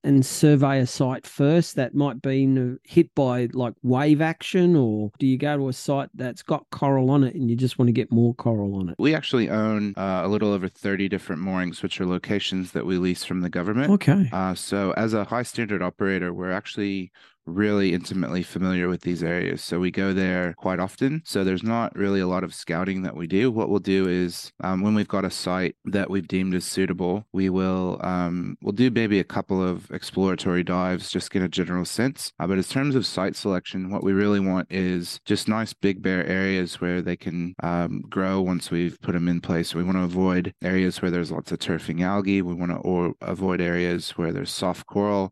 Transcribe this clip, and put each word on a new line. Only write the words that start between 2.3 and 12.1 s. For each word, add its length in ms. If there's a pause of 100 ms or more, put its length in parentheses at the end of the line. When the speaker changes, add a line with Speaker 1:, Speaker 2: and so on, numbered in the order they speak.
Speaker 1:
in 140 (280)
a, 20
hit 280
by, 380
like, 280
wave 400
action, 540
or 420
do 80
you 100
go 220
to 100
a 60
site 400
that's 300
got 280
coral 380
on 140
it 100
and 160
you 60
just 240
wanna 120
get 200
more 240
coral 400
on 140
it? 100
Speaker 2:
We 160
actually 340
own, 480
uh, 260
a 40
little 260
over 140
thirty 420
different 320
moorings, 400
which 180
are 60
locations 680